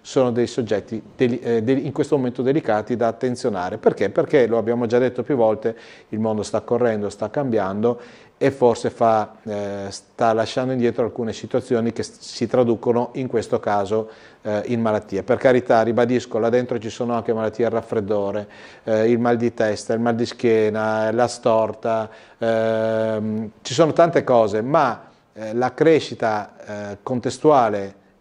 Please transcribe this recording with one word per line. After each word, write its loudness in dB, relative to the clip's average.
sono 0
dei 0
soggetti -4
deli-, 0
eh, 0
deli-, 0
in -4
questo 0
momento -2
delicati 0
da 0
attenzionare. -4
Perché? 0
Perché, 2
lo 0
abbiamo 0
già 2
detto 0
più -2
volte, 2
il -6
mondo -2
sta -4
correndo, 0
sta -6
cambiando -2
e 0
forse 2
fa, 2
eh, -6
sta -2
lasciando -2
indietro 0
alcune -6
situazioni -2
che -6
s-, -14
si -6
traducono 0
in -6
questo -2
caso, -2
eh, -4
in -2
malattie. -2
Per 0
carità, 4
ribadisco, 0
là 2
dentro 0
ci -8
sono -4
anche -4
malattie -2
al 0
raffreddore, -4
eh, 2
il 4
mal 2
di -2
testa, -2
il -2
mal 0
di 0
schiena, 0
la 2
storta, 0
ehm, -2
ci -10
sono 2
tante 4
cose, 4
ma, 0
eh, -10
la 0
crescita, 0
eh, -12
contestuale 2